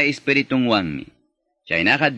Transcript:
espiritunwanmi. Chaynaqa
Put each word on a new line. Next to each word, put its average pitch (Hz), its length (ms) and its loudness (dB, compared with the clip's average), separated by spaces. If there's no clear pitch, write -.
espiritunwanmi. 127 1000 0
Chaynaqa 110 400 2